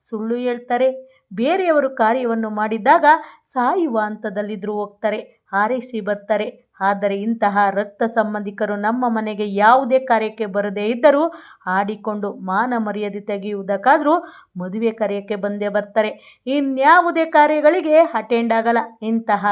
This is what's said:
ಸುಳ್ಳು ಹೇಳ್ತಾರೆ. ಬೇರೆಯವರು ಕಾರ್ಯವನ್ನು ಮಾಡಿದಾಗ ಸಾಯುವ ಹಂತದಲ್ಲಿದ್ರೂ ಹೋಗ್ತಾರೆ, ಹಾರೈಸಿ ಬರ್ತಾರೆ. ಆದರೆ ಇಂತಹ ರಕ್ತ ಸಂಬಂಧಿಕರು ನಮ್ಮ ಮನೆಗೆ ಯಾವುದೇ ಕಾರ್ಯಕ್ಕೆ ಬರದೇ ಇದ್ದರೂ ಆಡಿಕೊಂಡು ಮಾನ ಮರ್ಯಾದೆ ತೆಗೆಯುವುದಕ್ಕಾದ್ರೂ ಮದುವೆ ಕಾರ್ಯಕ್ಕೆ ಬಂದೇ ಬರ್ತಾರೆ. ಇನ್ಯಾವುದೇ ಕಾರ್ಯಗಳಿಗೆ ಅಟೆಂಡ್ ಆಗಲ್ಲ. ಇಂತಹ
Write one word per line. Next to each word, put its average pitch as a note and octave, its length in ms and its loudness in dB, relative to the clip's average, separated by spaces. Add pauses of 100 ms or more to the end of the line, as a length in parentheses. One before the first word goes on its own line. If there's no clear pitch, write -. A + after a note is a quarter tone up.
ಸುಳ್ಳು A3+ 260 -4
ಹೇಳ್ತಾರೆ. B3 540 -2 (440)
ಬೇರೆಯವರು D4+ 640 0
ಕಾರ್ಯವನ್ನು A3+ 540 0
ಮಾಡಿದಾಗ G#3+ 560 2 (380)
ಸಾಯುವ C4 560 -2
ಹಂತದಲ್ಲಿದ್ರೂ G#3 720 -6
ಹೋಗ್ತಾರೆ, G#3 440 -4 (340)
ಹಾರೈಸಿ A3+ 500 -2
ಬರ್ತಾರೆ. G#3 800 -4
ಆದರೆ G3 420 0
ಇಂತಹ G#3+ 360 0 (120)
ರಕ್ತ G3+ 340 -4
ಸಂಬಂಧಿಕರು G#3 720 -2
ನಮ್ಮ A3+ 320 -2
ಮನೆಗೆ G#3+ 460 -4
ಯಾವುದೇ A#3+ 460 4
ಕಾರ್ಯಕ್ಕೆ A3 460 -2
ಬರದೇ G3+ 420 -4
ಇದ್ದರೂ C#4+ 460 2 (320)
ಆಡಿಕೊಂಡು G#3 680 -4
ಮಾನ G3 440 -2
ಮರ್ಯಾದೆ G#3 420 -6
ತೆಗೆಯುವುದಕ್ಕಾದ್ರೂ G3+ 960 0 (440)
ಮದುವೆ G#3 340 -4
ಕಾರ್ಯಕ್ಕೆ G3+ 440 -4
ಬಂದೇ G#3 320 -4
ಬರ್ತಾರೆ. G#3 800 -4
ಇನ್ಯಾವುದೇ D4 800 4
ಕಾರ್ಯಗಳಿಗೆ D4+ 760 4
ಅಟೆಂಡ್ A#3 540 0
ಆಗಲ್ಲ. A3+ 240 2 (240)
ಇಂತಹ A3 500 0